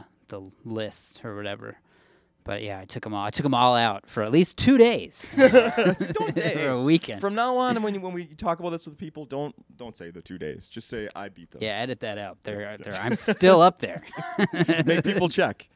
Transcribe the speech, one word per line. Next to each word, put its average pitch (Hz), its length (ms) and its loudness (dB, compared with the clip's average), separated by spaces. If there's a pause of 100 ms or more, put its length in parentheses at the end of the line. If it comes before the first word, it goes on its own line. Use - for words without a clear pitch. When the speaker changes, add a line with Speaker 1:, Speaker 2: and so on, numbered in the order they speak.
(300)
Speaker 1:
the 101 120 -14 (240)
list 110 580 -10
or 110 120 -12
whatever. 104 420 -10 (640)
But 104 200 -8
yeah, 101 160 -10
I 95 60 -18
took - 200 -10
'em 107 80 -8
all, 101 120 -4
I 107 40 -4
took 131 160 -2
'em 135 80 2
all 123 220 6
out 110 340 0
for 113 140 -4
at 110 80 -4
least 170 260 4
two 262 200 6
days. 226 540 -2
Speaker 2:
<laughs> - 40 -8
Don't, 233 960 4
Speaker 1:
<laughs> - 60 -
Speaker 2:
hey, - 260 -2
Speaker 1:
Or 135 60 0
a 123 100 0
weekend. 135 380 2
Speaker 2:
from 202 160 -2
now 247 220 0
on, 247 260 0
when 208 100 -2
you, 196 60 -4
when 185 140 -8
we 180 120 -8
talk 165 360 -6
about 175 80 -6
this 165 180 -8
with 147 100 -18
people, 156 280 -12
don't, 139 280 -8 (220)
don't - 220 -16
say 85 140 -14
the 85 100 -16
two 92 160 -12
days. 80 320 -10
Just - 180 -14
say, 107 260 -8
"I 101 140 -12
beat 92 240 -20
them." - 100 -12
Speaker 1:
Yeah, 107 140 -4
edit 120 240 -6
that 107 180 -8
out. 98 260 -12
They're, 104 180 -8
Speaker 2:
Yeah. 104 160 -12
Speaker 1:
they're, 101 180 -10
I'm 113 200 -4
still 190 440 6
up 180 200 6
there. 139 220 -8 (420)
<laughs> 165 420 2
Speaker 2:
Make 170 180 2
people 190 240 0
check. 156 480 -2